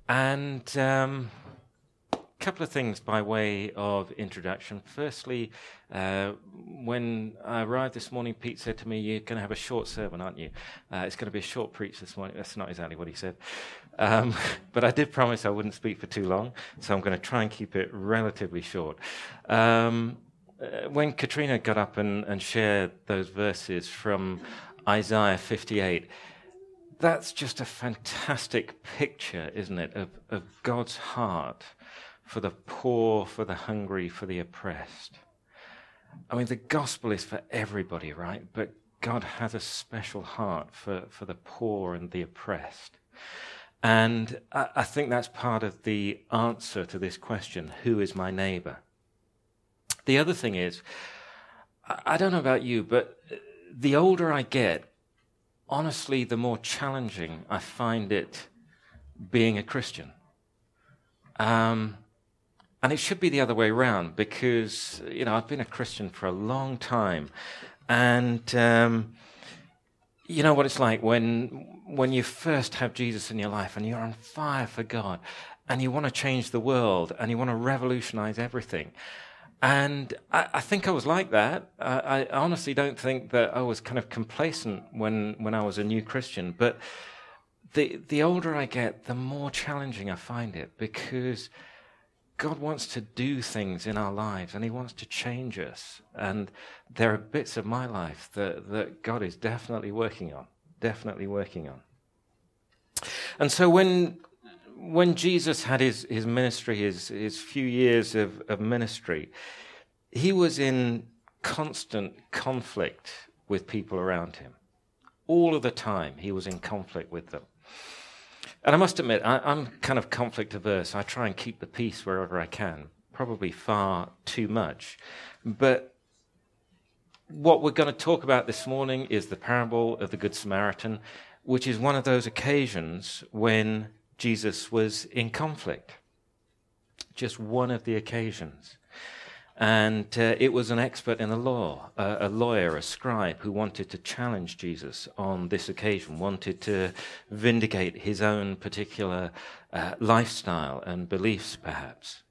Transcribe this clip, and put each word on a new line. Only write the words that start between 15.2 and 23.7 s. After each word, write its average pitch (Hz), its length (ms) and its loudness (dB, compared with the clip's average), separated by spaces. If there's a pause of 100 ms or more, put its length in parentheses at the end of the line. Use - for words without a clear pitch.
I - 20 2
wouldn't 104 240 -2
speak 104 280 -6
for 95 60 -10
too 98 220 -2
long, 107 240 0 (280)
so 104 140 0
I'm 95 60 4
gonna 92 160 2
try 120 240 -2
and 107 100 0
keep - 240 -8
it 95 200 0
relatively 101 680 0
short. 80 380 -6 (500)
Um, 117 680 4 (440)
uh, - 260 -6
when 147 240 0
Katrina 139 460 0
got 107 180 0
up 104 200 0
and, 104 280 0
and 98 160 -4
shared 101 520 2 (140)
those 95 220 0
verses 95 600 -2